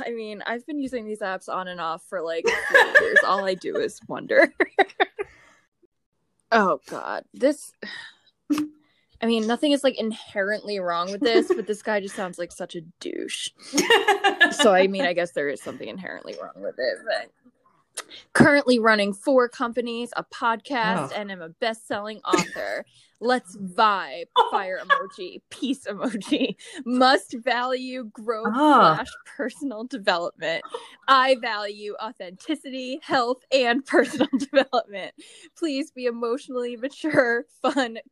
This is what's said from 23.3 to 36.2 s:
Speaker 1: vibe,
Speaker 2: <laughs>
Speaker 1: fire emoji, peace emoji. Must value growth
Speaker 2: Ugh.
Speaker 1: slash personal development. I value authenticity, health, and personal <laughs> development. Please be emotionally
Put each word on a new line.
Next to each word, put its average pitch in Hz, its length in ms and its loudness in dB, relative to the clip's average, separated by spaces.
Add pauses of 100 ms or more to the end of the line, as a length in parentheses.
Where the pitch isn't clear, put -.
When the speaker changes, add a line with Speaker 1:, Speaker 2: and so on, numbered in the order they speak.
Speaker 1:
vibe, 180 720 0 (120)
Speaker 2:
<laughs> 453 120 4
Speaker 1:
fire 381 340 -4
emoji, - 640 -2
peace - 380 -6
emoji. 214 680 -4 (280)
Must 254 500 2
value 254 800 -4
growth 220 420 -6
Speaker 2:
Ugh. 247 420 6
Speaker 1:
slash - 120 -6 (280)
personal 240 480 -8
development. 175 800 -4 (440)
I 262 320 6
value 208 640 -8
authenticity, 254 1000 -8
health, 247 500 -2
and 254 340 2
personal 262 460 2
<laughs> 269 40 4
development. 233 760 0 (420)
Please 302 360 -4
be 247 140 -6
emotionally 240 720 -4